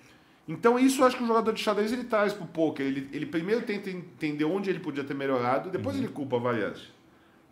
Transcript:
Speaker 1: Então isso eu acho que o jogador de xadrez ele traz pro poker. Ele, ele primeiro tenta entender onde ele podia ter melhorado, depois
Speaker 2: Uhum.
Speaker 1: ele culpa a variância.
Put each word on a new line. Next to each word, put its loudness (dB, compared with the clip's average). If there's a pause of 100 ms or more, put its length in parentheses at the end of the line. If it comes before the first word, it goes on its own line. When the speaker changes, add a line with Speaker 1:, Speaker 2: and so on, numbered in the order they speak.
(480)
Speaker 1:
Então 2
isso 4
eu 8
acho 2
que -4
o 0
jogador 2
de -6
xadrez 0
ele -4
traz 0
pro -10
poker. 2
Ele, -2
ele -6
primeiro 0
tenta -4
entender -4
onde 0
ele -2
podia -4
ter -6
melhorado, 0
depois -4
Speaker 2:
Uhum. -2
Speaker 1:
ele -4
culpa -4
a 0
variância. -2 (680)